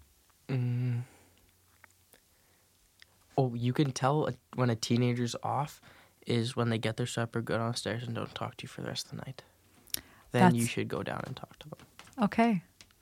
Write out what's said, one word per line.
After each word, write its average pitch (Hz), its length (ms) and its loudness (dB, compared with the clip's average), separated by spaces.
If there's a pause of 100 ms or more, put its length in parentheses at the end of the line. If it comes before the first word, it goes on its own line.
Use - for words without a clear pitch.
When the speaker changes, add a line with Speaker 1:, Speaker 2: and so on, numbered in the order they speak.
(480)
Speaker 1:
Mm. 123 540 -2 (2250)
Oh, 127 160 4
you 120 200 0
can 143 180 2
tell 139 380 2
a, 120 40 -2 (220)
when 123 140 2
a 117 80 2
teenager's 120 680 0
off 120 380 -4 (440)
is 120 300 0
when 120 140 0
they 113 80 2
get 110 180 -2
their 123 100 -2
supper, 117 360 -2
go 113 160 -2
downstairs, 113 460 -4
and 117 120 -6
don't 104 180 -6
talk 113 240 -8
to - 60 -12
you - 60 -12
for - 120 -12
the - 60 -8
rest - 200 -6
of - 40 -20
the - 140 -10
night. - 180 -14 (880)
Then 127 240 10
you 117 60 2
Speaker 2:
That's 117 100 0
Speaker 1:
should 110 160 -2
go - 160 -4
down - 240 -4
and - 80 -10
talk - 240 -16
to 151 100 -18
them. - 100 -16 (420)
Speaker 2:
Okay. 220 420 4 (380)